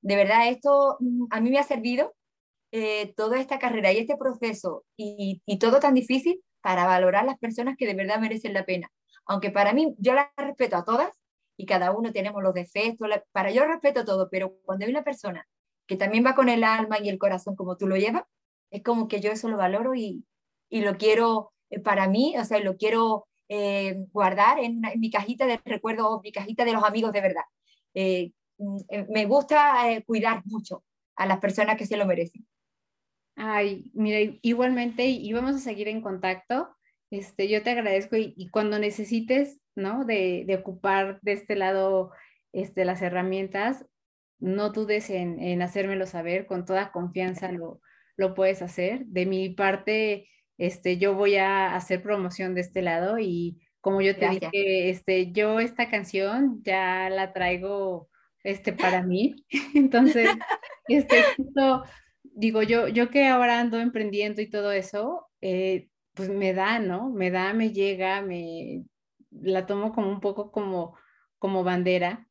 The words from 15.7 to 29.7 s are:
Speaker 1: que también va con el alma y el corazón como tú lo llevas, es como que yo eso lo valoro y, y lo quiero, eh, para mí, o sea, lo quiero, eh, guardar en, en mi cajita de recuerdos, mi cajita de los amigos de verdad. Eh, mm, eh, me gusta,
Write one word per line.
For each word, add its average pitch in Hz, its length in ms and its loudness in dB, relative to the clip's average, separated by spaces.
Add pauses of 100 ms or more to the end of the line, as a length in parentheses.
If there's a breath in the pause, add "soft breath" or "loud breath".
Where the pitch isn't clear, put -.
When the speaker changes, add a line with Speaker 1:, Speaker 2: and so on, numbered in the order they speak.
Speaker 1:
que 190 100 -4
también 208 300 2
va 262 80 4
con 262 140 6
el 233 160 4
alma 220 360 2
y 202 80 -4
el 190 100 -4
corazón 190 380 -2
como 180 200 -6
tú 196 100 -4
lo 190 100 2
llevas, 214 280 0 (460)
es 202 120 -12
como 233 260 0
que 208 120 -4
yo 208 120 -2
eso 220 160 -6
lo 220 80 -4
valoro 202 380 0
y, 214 300 -6 (440)
y 226 140 -2
lo 196 160 0
quiero, 220 540 4 (180)
eh, 202 100 -8
para 196 280 2
mí, 247 300 4
o 226 60 -2
sea, 220 160 0
lo 190 160 -2
quiero, 220 520 0 (200)
eh, 202 480 -2 (160)
guardar 202 460 4
en, 233 260 -2
en 220 160 -4
mi 226 100 -2
cajita 226 360 -2
de 233 180 0
recuerdos, 220 580 -2
mi 208 100 -16
cajita 220 320 -4
de 233 80 2
los 220 120 2
amigos 214 280 2
de 202 80 0
verdad. 185 240 0 (500)
Eh, 185 380 0 (260)
mm, 202 200 -8 (120)
eh, 202 200 -6
me 214 160 0
gusta, 285 640 4